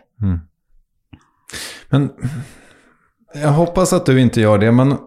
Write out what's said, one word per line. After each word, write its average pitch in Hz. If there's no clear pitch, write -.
Mm. 90
Men 135
jag 147
hoppas 175
att 180
du 131
inte 117
gör 107
det, 113
men 131